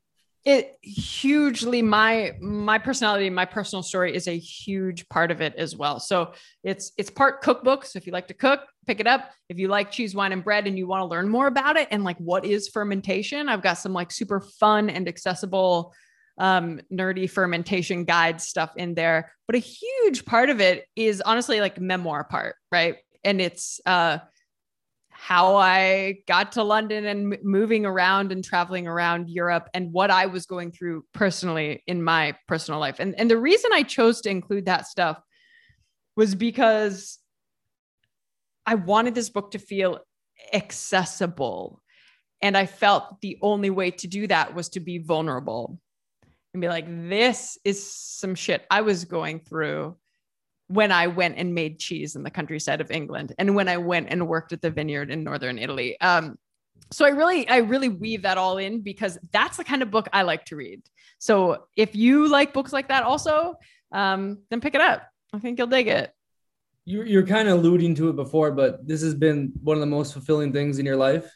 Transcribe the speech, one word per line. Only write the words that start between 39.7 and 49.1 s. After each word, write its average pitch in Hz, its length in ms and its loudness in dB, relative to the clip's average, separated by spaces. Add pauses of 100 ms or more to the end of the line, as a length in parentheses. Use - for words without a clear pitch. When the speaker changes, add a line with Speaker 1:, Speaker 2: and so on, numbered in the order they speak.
Speaker 1:
accessible. 170 1300 -4 (600)
And 196 140 2
I 196 100 4
felt 196 540 0
the 202 220 -10
only 202 300 0
way 185 200 -2
to - 160 -10
do 202 200 -6
that 160 280 0
was 170 140 -8
to 190 100 -10
be 175 200 -8
vulnerable 156 840 -4 (720)
and 180 80 -8
be 170 60 -2
like, 165 200 -4
"This 180 760 -2
is 196 300 -4
some - 420 -8
shit - 360 -4
I 202 100 2
was 190 240 0
going 160 360 -6